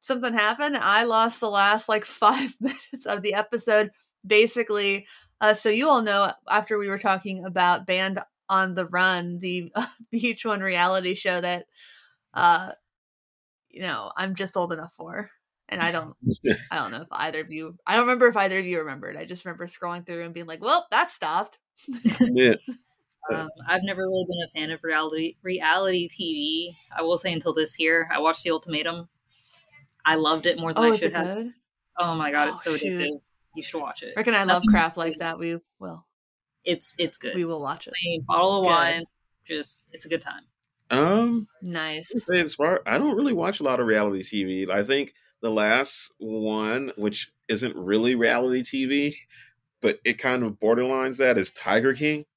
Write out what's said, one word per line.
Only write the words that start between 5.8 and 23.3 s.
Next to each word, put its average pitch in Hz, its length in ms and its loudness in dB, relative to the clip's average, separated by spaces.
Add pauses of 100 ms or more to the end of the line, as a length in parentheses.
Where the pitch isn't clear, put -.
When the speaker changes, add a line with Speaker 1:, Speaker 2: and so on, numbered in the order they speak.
Speaker 1:
all 262 140 6
know, 202 300 2 (160)
after 208 280 2
we 202 120 -2
were 196 100 -2
talking 190 460 -2
about 180 420 2
Band 190 320 -2 (300)
on 190 260 2
the 180 120 -2
Run, 175 520 0
the 180 360 -6
<laughs> - 360 -8
V 233 200 0
H - 140 -8
one 208 160 -2
reality 185 540 0
show 180 260 -2
that, 180 260 -4 (680)
uh, 175 400 4 (960)
you - 120 -16
know, 123 360 -6
I'm 190 180 -4
just 190 220 -4
old 175 160 -2
enough 160 200 -12
for. 175 380 -12 (380)
And 175 120 -4
I 170 100 2
don't, 160 300 -6
Speaker 2:
<laughs> - 500 -2
Speaker 1:
I 170 60 -2
don't 113 140 -4
know 117 120 -10
if 170 80 -18
either 156 300 -4
of 165 100 -12
you, 160 260 -12 (100)
I 180 80 0
don't 240 100 4
remember 247 220 6
if 226 100 4
either 190 220 2
of 185 60 -4
you 175 140 -2
remembered. 147 380 -8
I 160 80 -10
just 175 200 -14
remember 175 220 -12
scrolling 175 380 -10
through 170 200 -10
and 170 80 -14
being 170 140 -12
like, 160 140 -12
"Well, 320 300 2
that 233 200 2
stopped." 180 480 -4 (280)
<laughs> 240 320 0 (140)
Speaker 2:
Yeah. 247 220 6 (760)